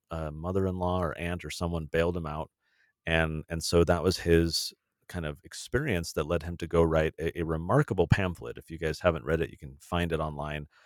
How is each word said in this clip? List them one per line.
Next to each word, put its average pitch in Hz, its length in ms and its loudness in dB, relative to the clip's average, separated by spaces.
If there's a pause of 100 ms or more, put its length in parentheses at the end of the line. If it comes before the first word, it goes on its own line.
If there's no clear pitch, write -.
(100)
uh, 80 220 -6
mother-in-law 92 680 0
or 82 160 -2
aunt 85 280 -6
or 76 60 -8
someone 85 360 -4
bailed 85 300 2
him 85 100 -6
out. 76 240 -6 (560)
And, 80 420 2
and 82 140 -4
so 85 220 6
that 85 180 2
was 92 160 2
his 85 560 2 (340)
kind 87 160 -8
of 76 200 -8
experience 113 720 -2
that 78 120 0
led 82 160 0
him 85 140 -6
to 85 100 -8
go 82 160 4
write 80 360 4
a, 82 200 -4
a 82 60 0
remarkable 87 640 2
pamphlet. 87 500 -2
If - 120 -18
you 82 80 -10
guys 78 220 -2
haven't 82 240 2
read 80 160 2
it, 76 100 -2
you - 60 -18
can 69 240 -16
find 87 320 -2
it 78 80 0
online, 76 460 -6 (200)